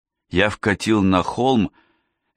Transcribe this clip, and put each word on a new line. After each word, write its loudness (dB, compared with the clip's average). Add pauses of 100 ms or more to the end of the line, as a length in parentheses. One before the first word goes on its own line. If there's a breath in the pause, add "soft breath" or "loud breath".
(300)
Я 2
вкатил -2
на 2
холм -2 (640)